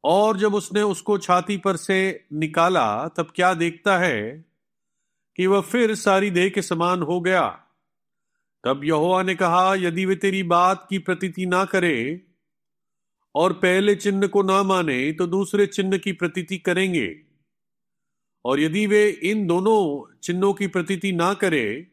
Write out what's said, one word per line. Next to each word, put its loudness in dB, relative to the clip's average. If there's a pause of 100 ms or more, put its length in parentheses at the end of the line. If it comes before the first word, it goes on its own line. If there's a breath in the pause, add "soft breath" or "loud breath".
और 4
जब 0
उसने -2
उसको -2
छाती 0
पर -2
से -2
निकाला, 0
तब -8
क्या 2
देखता -2
है -4 (920)
कि -2
वह 2
फिर 0
सारी 2
देह 2
के -2
समान -2
हो -2
गया। 2 (1160)
तब 0
यहोवा 2
ने -2
कहा, 2
"यदि -2
वे 0
तेरी -2
बात 2
की -2
प्रतीति -4
ना 2
करें -2 (1120)
और 2
पहले 2
चिन्ह 0
को 2
ना 2
माने, 0
तो -4
दूसरे 0
चिन्ह -2
की -6
प्रतीति -6
करेंगे। -2 (1200)
और 0
यदि 0
वे 4
इन -2
दोनों 0
चिन्हों 0
की -4
प्रतीति -4
ना 0
करें -2